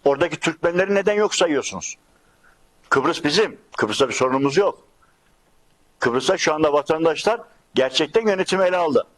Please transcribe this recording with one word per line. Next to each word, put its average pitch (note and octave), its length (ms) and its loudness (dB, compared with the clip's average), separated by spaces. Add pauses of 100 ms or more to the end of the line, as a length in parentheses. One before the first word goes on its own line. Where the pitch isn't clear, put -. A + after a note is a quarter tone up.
Oradaki D3 360 0
Türkmenleri F3 540 -2
neden G3 200 0
yok G#3 200 0
sayıyorsunuz? C3+ 600 -4 (920)
Kıbrıs D3+ 360 0
bizim. D#3+ 340 0 (180)
Kıbrıs'ta A2+ 320 0
bir G#2+ 60 -6
sorunumuz C3+ 420 0
yok. G3 220 2 (1200)
Kıbrıs'ta C3 400 0
şu D#3 160 0
anda D3+ 180 2
vatandaşlar D#3+ 680 0 (340)
gerçekten D3+ 520 0
yönetimi F#3+ 380 0
ele F3+ 120 2
aldı. D3+ 300 2 (100)